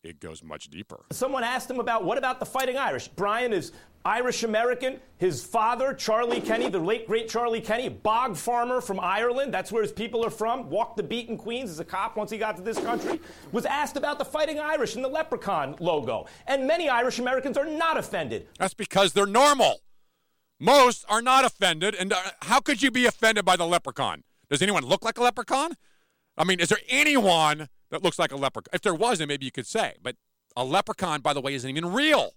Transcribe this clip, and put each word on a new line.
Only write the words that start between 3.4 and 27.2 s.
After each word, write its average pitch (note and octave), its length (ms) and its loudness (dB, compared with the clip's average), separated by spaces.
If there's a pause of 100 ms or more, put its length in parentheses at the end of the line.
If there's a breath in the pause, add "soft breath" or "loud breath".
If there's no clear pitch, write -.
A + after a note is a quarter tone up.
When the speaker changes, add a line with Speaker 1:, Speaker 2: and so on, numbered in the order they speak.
Speaker 2:
is F3+ 200 -2 (300 loud breath)
Irish-American. A#3 960 0 (200)
His F3 260 0
father, A#3+ 480 0
Charlie A#3 480 0
Kenny, A#3 300 -2
the F#3 80 -2
late, A3 280 -2
great A3+ 220 -2
Charlie A#3 320 -2
Kenny, A#3 300 -2
bog A3 440 0
farmer A#3+ 460 -2
from G3 180 -6
Ireland. A#3 540 0
That's F#3 180 -4
where A3 120 0
his G#3 100 -2
people A3+ 320 -4
are A3 60 -2
from. A3 400 -4
Walked G3 260 -2
the G#3+ 60 -4
beat A#3 260 -6
in A3+ 80 -6
Queens A#3+ 320 -8
as D#3+ 120 -12
a - 40 -6
cop G#3 320 -6
once G#3 140 -6
he A3 80 -8
got G#3+ 180 -4
to F3+ 60 -14
this G3+ 160 -4
country. C4+ 420 -4 (320 loud breath)
Was A#3+ 140 -2
asked D4 320 -2
about C#4+ 200 -4
the D4 60 -4
Fighting D4+ 340 -2
Irish D4+ 360 -2
and B3+ 100 -6
the C4 40 -2
leprechaun G3 720 -2
logo. C#3 440 -2 (220 loud breath)
And C4+ 200 0
many E4 220 0
Irish-Americans B3+ 680 0
are C#4+ 80 0
not D#4+ 320 0
offended. D3 500 -6 (100)
Speaker 1:
That's F#3 140 -2
because G3 400 2
they're G3+ 140 2
normal. A#3 560 4 (760)
Most B3 520 6
are A3 100 2
not C4 240 6
offended. F#3 500 0
And, F#3+ 200 -2
uh, F#3 80 0 (200)
how A#3+ 180 4
could C4+ 220 0
you C4+ 80 4
be B3 140 2
offended A3 400 2
by F#3 120 6
the E3+ 100 0
leprechaun? C3+ 580 -2 (240)
Does C#3+ 140 0
anyone F#3+ 200 2
look D#3+ 220 0
like A3+ 140 -2
a A#3+ 40 2
leprechaun? C4+ 500 0 (680)
I E3 60 2
mean, F#3 140 2
is E3+ 120 2
there G#3+ 180 2
anyone F#3+ 800 4 (220)